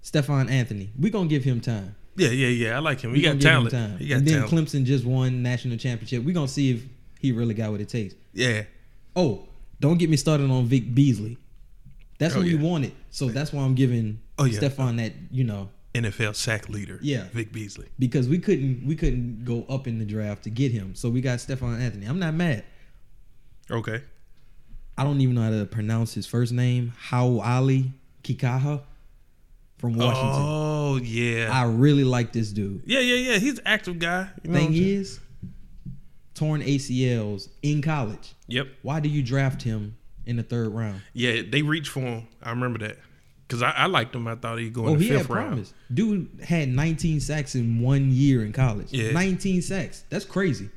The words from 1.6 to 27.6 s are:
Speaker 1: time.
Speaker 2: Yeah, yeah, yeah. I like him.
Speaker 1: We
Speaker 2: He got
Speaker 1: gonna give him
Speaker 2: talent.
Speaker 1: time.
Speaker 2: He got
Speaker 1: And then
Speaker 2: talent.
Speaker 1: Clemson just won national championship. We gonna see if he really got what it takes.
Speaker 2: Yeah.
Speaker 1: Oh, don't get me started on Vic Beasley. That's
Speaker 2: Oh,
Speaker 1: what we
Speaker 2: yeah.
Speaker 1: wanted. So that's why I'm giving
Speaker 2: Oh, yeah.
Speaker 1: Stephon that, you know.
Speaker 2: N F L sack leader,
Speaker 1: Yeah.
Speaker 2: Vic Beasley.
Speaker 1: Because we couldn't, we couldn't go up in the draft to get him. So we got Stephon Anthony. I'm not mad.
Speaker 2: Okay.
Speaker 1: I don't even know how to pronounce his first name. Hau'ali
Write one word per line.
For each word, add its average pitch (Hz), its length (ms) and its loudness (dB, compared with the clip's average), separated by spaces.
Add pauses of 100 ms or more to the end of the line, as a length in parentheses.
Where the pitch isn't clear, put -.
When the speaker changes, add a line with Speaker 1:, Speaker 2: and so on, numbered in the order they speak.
Speaker 1:
time. 104 360 -4 (200)
Speaker 2:
Yeah, 175 120 4
yeah, 131 200 4
yeah. 120 280 2
I - 40 -2
like 151 200 -2
him. 117 100 -6
Speaker 1:
We 139 80 6
Speaker 2:
He - 60 6
got 160 60 6
Speaker 1:
gonna 143 100 0
give 147 100 8
him 117 200 6
Speaker 2:
talent. - 0 - (200)
Speaker 1:
time. 95 80 -6
Speaker 2:
He 139 100 -6
got 135 100 2
Speaker 1:
And 139 100 6
then 135 200 4
Speaker 2:
talent. 160 200 4
Speaker 1:
Clemson 139 160 0
just 127 200 2
won 127 380 0
national 120 360 -2
championship. 117 440 -4
We 156 100 0
gonna 156 140 0
see 135 240 2
if 117 140 -2 (340)
he 135 140 0
really 117 220 0
got 107 180 -2
what 104 80 -4
it 101 80 -6
takes. 107 260 -6 (180)
Speaker 2:
Yeah. 107 320 0 (520)
Speaker 1:
Oh, 135 320 0 (320)
don't 160 180 4
get 165 120 4
me 156 60 4
started 143 340 2
on 127 160 4
Vic 120 280 2
Beasley. 120 440 4 (800)
That's 156 160 0
Speaker 2:
Oh, 185 40 2
Speaker 1:
what 185 60 4
we 175 100 4
Speaker 2:
yeah. 147 80 2
Speaker 1:
wanted. 160 300 0 (180)
So 135 180 -4
that's 139 240 -4
why 143 120 -2
I'm 131 100 4
giving 117 460 2 (180)
Speaker 2:
Oh, 143 60 2
yeah. 113 160 2
Speaker 1:
Stephon 131 380 0
that, 110 140 -4 (180)
you 131 140 0
know. 101 260 -4 (240)
Speaker 2:
N 117 100 0
F 104 160 -4
L 107 140 0
sack 110 340 -2
leader, 98 340 -10
Speaker 1:
Yeah. 127 300 -2
Speaker 2:
Vic 113 200 -6
Beasley. 107 340 -12 (120)
Speaker 1:
Because 127 300 2
we 165 100 2
couldn't, 135 480 0
we 151 100 -2
couldn't 120 480 -2
go 120 240 -4
up 131 180 -4
in 117 120 -4
the 110 60 -4
draft 104 400 -6
to 107 60 -8
get 127 220 0
him. 95 220 -4
So - 140 -4
we 123 120 0
got 127 180 -2
Stephon 123 420 -4
Anthony. 104 260 -4
I'm 147 120 -4
not 160 160 -2
mad. 160 300 0 (1040)
Speaker 2:
Okay. 113 320 -4 (960)
Speaker 1:
I 135 60 2
don't 143 160 2
even 127 160 4
know 117 60 2
how 110 80 2
to 107 160 0
pronounce 113 480 -2
his 101 120 -6
first 117 260 0
name. 123 400 0 (180)
Hau'ali 127 800 2 (320)